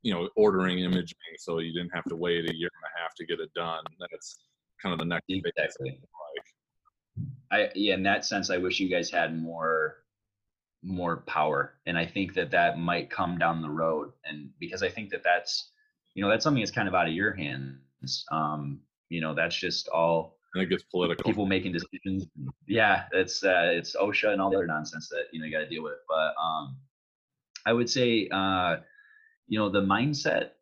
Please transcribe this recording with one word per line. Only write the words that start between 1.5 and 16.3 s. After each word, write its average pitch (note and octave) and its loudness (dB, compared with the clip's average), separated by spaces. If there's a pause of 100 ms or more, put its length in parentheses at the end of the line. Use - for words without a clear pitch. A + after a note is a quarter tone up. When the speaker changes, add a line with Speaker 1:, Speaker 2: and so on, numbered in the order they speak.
Speaker 1:
you E2 -4
didn't F2 -4
have E2+ -4
to E2+ -6
wait E2+ 0
a E2 -4
year E2+ -2
and - -20 (120)
a E2+ -6
half E2 -6
to E2+ -12
get E2 -4
it D#2+ -10
done. E2 -4 (280)
That's - -16 (460)
kind F#2+ -2
of E2 -2
the E2 -2
next E2+ -2
big F#2 -2
Speaker 2:
Exactly. D2+ -2
Speaker 1:
thing, C2+ -16 (360)
like, - -4
Speaker 2:
I, - -14
yeah, G2+ 2
in F#2+ 0
that G2 4
sense, G2 -2
I F2+ 0
wish F2 0
you F#2 0
guys F2 0
had E2 0
more, D#2+ -2 (840)
more F2+ -2
power. D2+ 0 (120)
And F2 0
I E2 0
think F#2+ -4
that E2+ 0
that E2+ 4
might E2+ 0
come F2+ -2
down E2 2
the D2+ -6
road. D#2 0 (120)
And D2+ -12 (100)
because F2+ -6
I - 0
think G#2 -8
that F2+ -8
that's, - 0 (440)
you F#2+ -2
know, G2+ 4